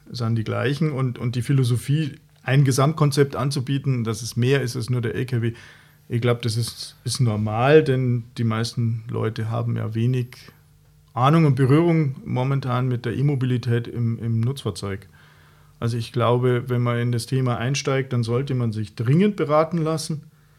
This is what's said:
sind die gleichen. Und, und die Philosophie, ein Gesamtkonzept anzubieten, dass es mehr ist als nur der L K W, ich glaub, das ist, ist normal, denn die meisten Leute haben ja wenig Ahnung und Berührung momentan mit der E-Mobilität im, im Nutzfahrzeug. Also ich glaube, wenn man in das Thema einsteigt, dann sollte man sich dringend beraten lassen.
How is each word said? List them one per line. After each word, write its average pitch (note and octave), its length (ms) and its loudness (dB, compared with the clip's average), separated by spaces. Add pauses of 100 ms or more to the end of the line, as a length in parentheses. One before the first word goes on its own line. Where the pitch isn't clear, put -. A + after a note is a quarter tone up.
(100)
sind A#2 260 -2
die A2 80 -2
gleichen. B2 480 -2
Und, B2+ 260 -4
und A#2+ 160 -4
die B2 80 -2
Philosophie, C3+ 680 0 (300)
ein C3+ 220 4
Gesamtkonzept C#3+ 720 2
anzubieten, C3+ 680 -2
dass A2 180 -4
es A2 140 -8
mehr B2+ 260 2
ist B2 140 -4
als A#2 140 -6
nur B2 100 0
der A2+ 160 -2
L A#2+ 100 -2
K A#2+ 160 -2
W, A#2 100 -2 (540)
ich A#2 140 -2
glaub, A#2+ 220 0
das A#2+ 160 -2
ist, - 460 -6
ist B2 160 -4
normal, A2+ 640 4
denn B2+ 420 0 (120)
die A#2+ 80 -2
meisten A2+ 640 -2
Leute A2+ 420 -4
haben A#2 260 -2
ja A2 180 -4
wenig B2 420 -2 (800)
Ahnung D3 320 6
und C#3 80 4
Berührung C#3+ 640 4 (100)
momentan B2+ 640 0
mit B2 180 -2
der A#2 100 -2
E-Mobilität B2 720 0
im, A#2 300 -2
im A2+ 220 -2
Nutzfahrzeug. G2+ 680 -4 (720)
Also A#2 160 -2
ich A2+ 160 -8
glaube, A#2+ 560 2
wenn B2 140 0
man A#2+ 160 0
in A#2+ 120 -2
das A#2 140 -2
Thema B2+ 320 -2
einsteigt, C3+ 560 -2
dann A#2+ 100 0
sollte B2+ 320 -2
man B2 160 -2
sich G#2+ 240 -6
dringend F3 420 2
beraten D#3 420 2
lassen. D#3 460 -4 (340)